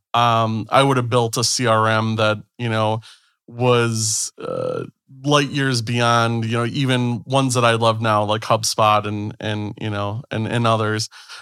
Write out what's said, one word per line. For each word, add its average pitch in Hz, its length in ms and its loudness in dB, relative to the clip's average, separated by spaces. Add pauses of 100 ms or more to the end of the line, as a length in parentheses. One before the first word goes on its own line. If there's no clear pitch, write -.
(140)
um, 113 560 2
I 135 140 4
would 135 140 2
have 120 120 -2
built 120 280 0
a 123 60 0
C 120 240 -2
R 110 200 4
M 110 300 0
that, 107 260 0 (140)
you 120 120 -4
know, 110 300 0 (480)
was, 117 880 0
uh, 50 460 -6 (400)
light 147 260 2
years 135 320 -2
beyond, 117 640 2
you 113 80 -4
know, 117 140 0
even 123 600 -2
ones 131 280 0
that 123 100 2
I 117 120 4
love 113 260 0
now, 107 220 2
like 107 180 0
HubSpot 107 640 2
and, 104 340 -6
and, 104 400 -4
you 110 100 -6
know, 101 420 -4
and, 110 160 -4
and 117 200 0
others. 110 400 0 (340)